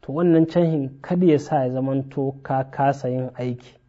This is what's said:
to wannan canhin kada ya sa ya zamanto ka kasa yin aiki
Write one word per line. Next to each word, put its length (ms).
to 100
wannan 340
canhin 560
kada 240
ya 120
sa 260
ya 60
zamanto 720
ka 220
kasa 440
yin 260
aiki 440